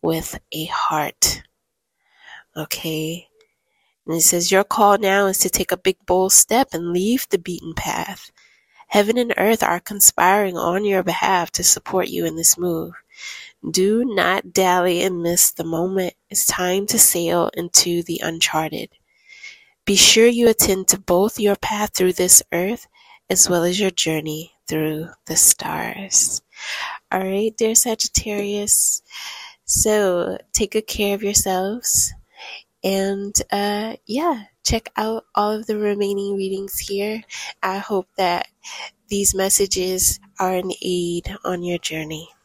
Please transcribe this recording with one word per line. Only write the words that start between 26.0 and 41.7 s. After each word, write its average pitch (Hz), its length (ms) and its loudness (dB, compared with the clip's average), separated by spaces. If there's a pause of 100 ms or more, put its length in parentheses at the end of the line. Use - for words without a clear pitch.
All 185 80 0
right, 196 380 -2
dear 226 180 0
Sagittarius. 208 1300 0 (640)
So 190 720 0 (160)
take 208 180 -2
good 220 160 -4
care 202 260 -2
of 202 100 -6
yourselves. 202 920 -2 (680)
And, 196 520 -2 (160)
uh, 208 440 -2 (100)
yeah, 262 380 -2 (200)
check - 320 -2
out 220 300 -4 (100)
all 208 160 2
of 214 140 -4
the 214 120 -2
remaining 202 580 -2
readings 196 440 -4
here. 208 440 -6 (400)
I 190 160 -2
hope 196 280 -2 (100)
that 175 300 0 (600)
these 202 260 0
messages 190 840 0 (200)
are 185 140 0
an 185 180 -2 (100)
aid 175 600 -4
on 180 200 -4
your 175 160 -2